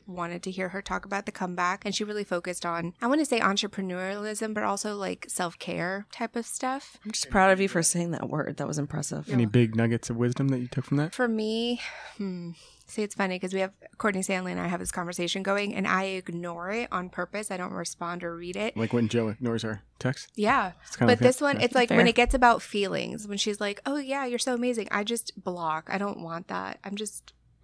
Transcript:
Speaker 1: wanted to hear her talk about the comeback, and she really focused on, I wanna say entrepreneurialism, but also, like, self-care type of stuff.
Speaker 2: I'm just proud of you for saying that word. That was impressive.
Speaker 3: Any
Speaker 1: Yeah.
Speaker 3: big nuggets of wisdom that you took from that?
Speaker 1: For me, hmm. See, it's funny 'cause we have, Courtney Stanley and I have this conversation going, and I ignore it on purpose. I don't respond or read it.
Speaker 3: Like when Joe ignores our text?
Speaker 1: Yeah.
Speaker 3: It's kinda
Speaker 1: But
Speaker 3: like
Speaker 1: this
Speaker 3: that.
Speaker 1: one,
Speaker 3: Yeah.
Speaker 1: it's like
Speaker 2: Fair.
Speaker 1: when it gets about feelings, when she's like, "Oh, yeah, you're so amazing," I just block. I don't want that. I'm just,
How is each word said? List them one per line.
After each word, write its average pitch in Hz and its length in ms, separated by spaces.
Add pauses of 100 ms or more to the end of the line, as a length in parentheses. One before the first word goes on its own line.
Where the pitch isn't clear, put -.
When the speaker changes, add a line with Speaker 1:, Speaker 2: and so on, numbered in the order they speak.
Speaker 1:
wanted 175 360
to 190 80
hear 185 180
her 196 120
talk 185 240
about 196 200
the - 60
comeback, 180 540
and 202 100
she 214 80
really 208 200
focused 180 420
on, 170 360
I 233 60
wanna 294 180
say 240 140
entrepreneurialism, 202 1120
but 214 100
also, 202 320
like, 185 340
self-care 180 840
type - 240
of 233 100
stuff. - 600
Speaker 2:
I'm 214 60
just - 180
proud 190 220
of 190 100
you 196 60
for 175 160
saying 170 280
that - 180
word. 147 280
That 143 100
was 151 120
impressive. 147 500
Speaker 3:
Any 123 140
Speaker 1:
Yeah. 110 60
Speaker 3:
big 113 260
nuggets 117 340
of 120 80
wisdom 123 320
that 131 100
you 123 80
took - 180
from 139 120
that? 151 160
Speaker 1:
For 247 140
me, 226 540 (360)
hmm. 180 340 (360)
See, - 140
it's 208 140
funny 185 240
'cause 185 120
we 190 100
have, 190 100 (260)
Courtney 190 240
Stanley 185 300
and 180 100
I 175 60
have 175 120
this 180 120
conversation 175 500
going, 202 320
and 190 140
I 185 160
ignore 175 680
it 233 220
on 180 180
purpose. 196 400
I 190 80
don't 180 160
respond 175 500
or 170 120
read 175 200
it. 208 220
Speaker 3:
Like 110 160
when 117 140
Joe 113 220
ignores 113 360
our 107 160 (160)
text? - 380
Speaker 1:
Yeah. 214 380 (120)
Speaker 3:
It's - 100
kinda 247 160
Speaker 1:
But 240 80
Speaker 3:
like 247 80
Speaker 1:
this 254 100
Speaker 3:
that. 294 80
Speaker 1:
one, 285 120
Speaker 3:
Yeah. - 80
Speaker 1:
it's 240 100
like 247 140
Speaker 2:
Fair. - 80
Speaker 1:
when 269 100
it 233 60
gets 240 220
about 247 260
feelings, 196 680
when 202 120
she's 208 200
like, 202 280
"Oh, 277 100
yeah, 269 280
you're 240 120
so 254 160
amazing," 240 380
I 208 120
just 233 280 (120)
block. 165 480
I 202 60
don't 202 240
want 165 280
that. - 340
I'm 196 120
just, - 380 (300)